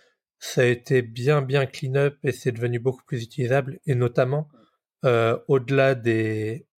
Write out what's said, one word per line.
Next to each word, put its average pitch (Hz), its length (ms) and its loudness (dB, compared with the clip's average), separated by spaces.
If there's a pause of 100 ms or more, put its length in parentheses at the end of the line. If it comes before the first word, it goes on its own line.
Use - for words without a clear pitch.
(400)
ça - 220 -2
a 127 40 6
été 123 360 2
bien, 120 400 0
bien 135 240 0
clean 131 300 -6
up 143 280 0
et 135 80 0
c'est 123 220 -4
devenu 120 260 -2
beaucoup 123 240 -4
plus 120 180 -8
utilisable. 127 640 -4
Et 139 100 0
notamment, 127 520 0 (560)
euh, 117 340 4 (120)
au-delà 135 440 2
des, 110 720 -2 (100)